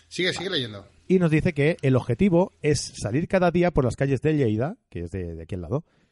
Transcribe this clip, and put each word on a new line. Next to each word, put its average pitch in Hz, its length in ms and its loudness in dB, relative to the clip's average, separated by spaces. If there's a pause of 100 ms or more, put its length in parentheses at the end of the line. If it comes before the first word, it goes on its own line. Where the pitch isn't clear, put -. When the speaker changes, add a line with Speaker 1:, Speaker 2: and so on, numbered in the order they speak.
Speaker 1:
Sigue, 180 200 -4
Speaker 2:
Vale. 160 100 -4
Speaker 1:
sigue 180 120 -8
leyendo. 113 380 -8 (180)
Speaker 2:
Y 185 140 4
nos 170 100 2
dice 156 220 2
que 147 300 0
el 135 140 4
objetivo 170 560 2 (100)
es 147 380 -2
salir 123 280 -4
cada 180 240 2
día 175 200 2
por 143 120 2
las 113 100 0
calles 139 280 0
de 156 140 2
Lleida, 123 400 0 (120)
que 87 140 -10
es 85 100 -10
de, 85 240 -8
de 82 60 -12
aquí 80 120 -12
al 90 60 -6
lado, 95 240 -4 (280)